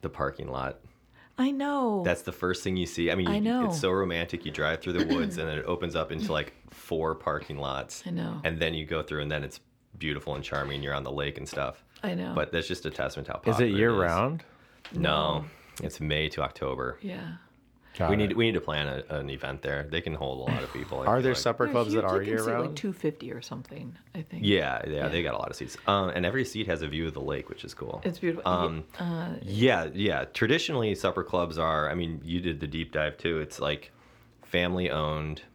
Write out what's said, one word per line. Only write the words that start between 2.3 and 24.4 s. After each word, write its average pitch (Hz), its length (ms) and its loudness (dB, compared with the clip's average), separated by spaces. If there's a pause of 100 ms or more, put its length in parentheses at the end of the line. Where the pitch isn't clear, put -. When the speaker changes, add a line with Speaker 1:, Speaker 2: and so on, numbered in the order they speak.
Speaker 1:
first 90 320 0
thing 92 140 2
you 87 80 2
see. 85 260 2
I 87 40 4
mean, 92 120 2
Speaker 2:
I 202 80 2
Speaker 1:
you, 208 60 2
Speaker 2:
know. 233 260 2
Speaker 1:
it's 170 120 0
so 92 120 4
romantic. 87 540 0
You 78 60 -4
drive 76 300 2
through 90 120 -2
the 85 200 2
woods, 87 240 0
and 80 100 -2
then 76 100 -2
it 76 80 -4
opens 85 300 -2
up 80 160 0
into, 80 200 -2
like, 76 300 0
Speaker 2:
<clears throat> - 100 -20
Speaker 1:
four 80 440 -2
parking 76 420 -2
lots. 67 480 -4
Speaker 2:
I 180 60 -6
know. - 320 -4
Speaker 1:
And 80 160 -6
then 82 140 0
you 78 120 -4
go 80 180 -2
through, 76 180 -4
and 73 100 -2
then 73 120 -2
it's - 160 -12 (380)
beautiful 73 380 -4
and 71 80 -6
charming. 69 400 -4
You're 69 120 -2
on 69 80 -2
the 67 80 -6
lake 71 260 -4
and 67 100 -10
stuff. 69 360 -4 (200)
Speaker 2:
I 190 120 -2
know. 90 200 -4
Speaker 1:
But 76 160 2
that's 82 160 0
just - 180 -4
a 78 60 -2
testament 69 360 -4
to - 60 -6
how - 60 -4
Speaker 3:
Is - 60 -8
it 113 60 4
Speaker 1:
popular 120 160 4
it 101 120 2
Speaker 3:
year 117 140 6
Speaker 1:
is. 104 60 4
Speaker 3:
round? 98 440 4 (500)
Speaker 1:
No. 76 60 -2 (400)
Speaker 2:
No. 76 60 -6 (360)
Speaker 1:
It's 76 180 -6
May 76 300 2
to 78 120 -4
October. 65 600 -4
Speaker 2:
Yeah. 180 320 -8 (640)
Speaker 3:
Got 85 120 2
Speaker 1:
We 104 60 6
Speaker 3:
it. - 20 4
Speaker 1:
need, 101 160 4
we 113 120 6
need 113 80 4
to 87 80 2
plan 73 260 0
a, 67 300 -4
an 69 120 -4
event 67 320 -6
there. 71 220 -2
They 78 180 -2
can 78 140 -4
hold 65 340 -2
a - 20 2
lot 67 120 0
of 65 100 -8
people, 65 280 -4
I 65 40 -2
Speaker 3:
Are 110 120 6
Speaker 1:
feel 131 60 4
Speaker 3:
there 127 100 4
Speaker 1:
like. 117 80 0
Speaker 3:
supper 120 240 2
Speaker 2:
They're 123 80 0
Speaker 3:
clubs 113 200 4
that 110 100 4
Speaker 2:
huge. 95 80 2
Speaker 3:
are 95 60 4
Speaker 2:
They 98 80 2
can 104 80 -2
Speaker 3:
year 110 60 2
Speaker 2:
seat, 110 60 0
like, 117 160 0
Speaker 3:
round? 151 160 -2
Speaker 2:
two 202 140 -4
fifty 151 400 -4
or 117 80 -8
something, - 560 -12 (200)
I 160 80 -6
think. 113 200 -6